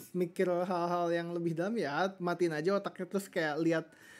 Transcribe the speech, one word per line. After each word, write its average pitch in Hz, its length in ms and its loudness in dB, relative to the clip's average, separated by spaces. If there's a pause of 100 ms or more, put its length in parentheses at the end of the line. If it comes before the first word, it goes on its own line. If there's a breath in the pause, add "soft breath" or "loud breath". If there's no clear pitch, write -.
(120)
mikir 180 340 0
hal-hal 175 600 0
yang 170 220 0
lebih 170 220 -2
dalam, 175 220 -2
ya 175 420 0
matiin 175 360 0
aja 156 220 2
otaknya, 185 320 -4
terus 190 200 -2
kayak 156 320 0
lihat 165 260 2 (360 loud breath)